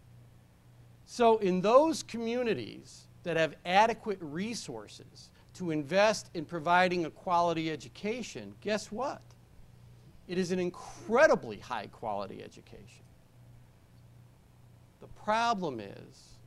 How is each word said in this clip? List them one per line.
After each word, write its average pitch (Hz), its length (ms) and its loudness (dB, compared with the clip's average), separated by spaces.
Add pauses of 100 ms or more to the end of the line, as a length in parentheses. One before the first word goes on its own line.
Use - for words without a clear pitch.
(1080)
So 226 320 6
in 185 240 2
those 262 400 6
communities 226 1040 -6 (180)
that 165 140 -2
have 160 280 0
adequate 208 560 2
resources 160 1120 -10 (240)
to 175 180 -4
invest 185 600 2
in 165 100 -6
providing 175 600 2
a 143 40 -6
quality 170 600 0
education, 127 880 -8
guess 208 320 -4
what? 208 280 -6 (1080)
It 180 100 -4
is 180 140 0
an 185 80 0
incredibly 180 960 2
high 110 300 -8
quality 104 540 -6
education. - 600 -20 (2000)
The - 80 -20
problem 208 720 0
is - 680 -16